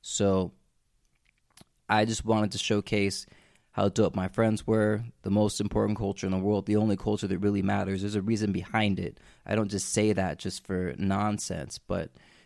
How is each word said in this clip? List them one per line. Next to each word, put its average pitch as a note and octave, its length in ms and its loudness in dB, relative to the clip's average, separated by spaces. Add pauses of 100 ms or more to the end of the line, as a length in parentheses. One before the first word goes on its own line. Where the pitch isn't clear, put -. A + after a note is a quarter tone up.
So F#2+ 520 0 (1400)
I G#2+ 160 4
just A2 200 -4
wanted G#2+ 280 2
to G2 60 -6
showcase G2+ 680 0 (440)
how G2+ 180 2
dope G2 260 2
my F#2 140 -2
friends A2 380 0
were. G#2+ 380 2 (180)
The G2 80 -4
most G#2 300 2
important G#2 380 0
culture G2+ 280 -4
in F#2+ 60 0
the F#2+ 60 0
world, G2 280 0
the G#2 100 2
only G#2+ 200 4
culture G#2 320 -2
that F#2 100 -2
really G2+ 240 2
matters. G2 400 0
There's G#2 140 -4
a G2+ 60 0
reason G#2+ 300 0
behind G2+ 460 0
it. F#2 200 -6 (280)
I - 80 -2
don't G#2+ 160 0
just G2 220 -4
say G#2+ 200 2
that F#2 260 -2
just - 280 -10
for F2+ 320 -2
nonsense, G2 800 -2
but F2+ 320 -6 (360)